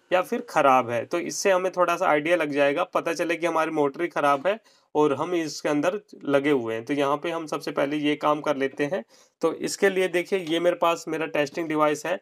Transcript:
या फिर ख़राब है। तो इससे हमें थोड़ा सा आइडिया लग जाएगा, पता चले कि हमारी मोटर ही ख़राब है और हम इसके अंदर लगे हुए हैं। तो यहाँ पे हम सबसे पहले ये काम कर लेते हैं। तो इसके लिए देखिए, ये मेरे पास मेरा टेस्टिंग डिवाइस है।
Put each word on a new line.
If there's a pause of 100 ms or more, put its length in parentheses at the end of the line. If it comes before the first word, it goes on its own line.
(120)
या
फिर
ख़राब
है।
तो
इससे
हमें
थोड़ा
सा
आइडिया
लग
जाएगा,
पता
चले
कि
हमारी
मोटर
ही
ख़राब
है (360)
और
हम
इसके
अंदर (260)
लगे
हुए
हैं।
तो
यहाँ
पे
हम
सबसे
पहले
ये
काम
कर
लेते
हैं। (380)
तो
इसके
लिए
देखिए,
ये
मेरे
पास
मेरा
टेस्टिंग
डिवाइस
है।